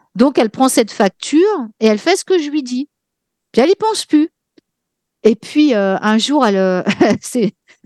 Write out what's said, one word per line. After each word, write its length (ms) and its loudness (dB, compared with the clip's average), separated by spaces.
Donc, 220 2
elle 140 0
prend 180 0
cette 220 0
facture 760 0
et 80 2
elle 100 2
fait 180 0
ce 80 -6
que 160 0
je 100 -4
lui 140 -4
dis. 240 -8
Puis 120 2
elle 80 2
y 40 2
pense 300 -4
plus. 240 0
Et 120 4
puis, 400 0
euh, 260 0
un 160 0
jour, 280 0
elle, 120 0
euh, 240 0
<laughs> 200 0
c'est, 320 -4